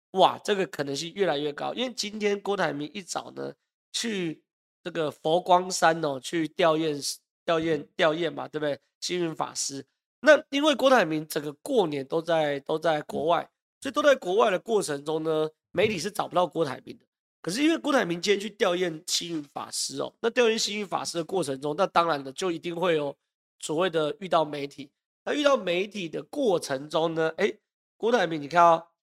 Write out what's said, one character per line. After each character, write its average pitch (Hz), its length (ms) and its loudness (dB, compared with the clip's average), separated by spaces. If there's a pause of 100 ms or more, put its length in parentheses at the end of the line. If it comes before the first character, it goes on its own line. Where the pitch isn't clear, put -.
(120)
哇， 156 300 6
这 - 120 0
个 185 120 0
可 - 160 -8
能 139 140 -4
性 165 180 -8
越 196 120 0
来 147 120 0
越 147 140 -2
高， 143 220 -6
因 247 120 -4
为 240 80 -8
今 208 240 -8
天 202 220 0
郭 202 160 -4
台 165 160 0
铭 147 200 -8
一 208 80 -10
早 127 320 -10
呢， 139 220 -10 (380)
去 190 500 -4 (400)
这 180 80 -8
个 160 200 -2
佛 160 300 2
光 185 300 4
山 165 340 2
哦， 139 160 -2
去 160 280 -4
吊 160 280 2
唁， 151 400 -4 (280)
吊 165 160 0
唁， 156 340 -2
吊 165 180 2
唁 165 180 -2
嘛， 135 180 -12
对 151 100 -8
不 151 80 -2
对？ 139 120 -2 (220)
星 180 240 -4
云 160 100 -4
法 143 200 -6
师。 135 320 -8 (340)
那 294 300 8
因 277 120 -2
为 302 120 4
郭 262 160 4
台 233 140 6
铭 156 240 -4
整 160 120 -4
个 147 140 -8
过 233 320 0
年 143 180 -4
都 160 160 -2
在， 156 400 0
都 160 180 -4
在 156 240 0
国 143 240 -6
外， 160 220 2 (320)
所 - 80 -8
以 254 40 -6
都 294 100 0
在 285 140 8
国 180 200 -2
外 226 140 6
的 180 80 0
过 208 240 0
程 143 220 -4
中 160 180 -2
呢， 156 260 0 (220)
媒 185 160 2
体 214 120 -2
是 180 120 -4
找 147 160 -4
不 - 80 -12
到 180 120 4
郭 160 180 -2
台 123 200 -6
铭 120 140 -16
的。 - 60 -20 (380)
可 165 80 -4
是 240 120 -2
因 311 80 4
为 320 60 2
郭 294 160 -2
台 240 120 4
铭 175 160 -4
今 196 120 2
天 202 80 2
去 214 100 -6
吊 190 240 2
唁 175 320 -2
星 170 300 -4
云 151 80 -6
法 117 260 -10
师 139 300 -6
哦， 131 200 -6
那 233 100 0
吊 240 160 4
唁 220 120 2
星 214 220 -4
云 202 60 -6
法 165 180 -4
师 - 140 -6
的 165 60 -4
过 180 200 -2
程 135 160 -6
中， 147 160 -4
那 190 100 2
当 170 220 2
然 147 160 -2
了， 135 80 -12
就 185 180 -4
一 165 80 -4
定 170 160 -6
会 170 220 0
有 143 180 -4 (460)
所 156 160 -4
谓 180 140 2
的 156 280 -2
遇 190 100 -12
到 160 160 4
媒 147 220 -8
体。 139 240 -16 (340)
那 226 80 -4
遇 285 120 -2
到 277 120 6
媒 180 300 -2
体 196 220 -10
的 156 160 -8
过 220 340 0
程 143 300 -6
中 165 260 0
呢， 160 220 0
诶， 202 240 -2 (360)
郭 220 140 -2
台 226 160 4
铭 160 140 -4
你 143 80 -10
看 170 160 6
哦， 165 240 6 (140)